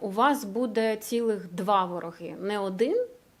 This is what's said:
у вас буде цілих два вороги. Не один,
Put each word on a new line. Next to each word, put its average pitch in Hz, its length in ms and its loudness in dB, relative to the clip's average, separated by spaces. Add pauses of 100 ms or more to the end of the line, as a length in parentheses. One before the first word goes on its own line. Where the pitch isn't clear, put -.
у 196 100 -4
вас 247 340 4
буде 220 520 0
цілих 214 560 -2
два 190 320 2
вороги. 170 560 -8
Не 208 180 -2
один, 226 480 0 (340)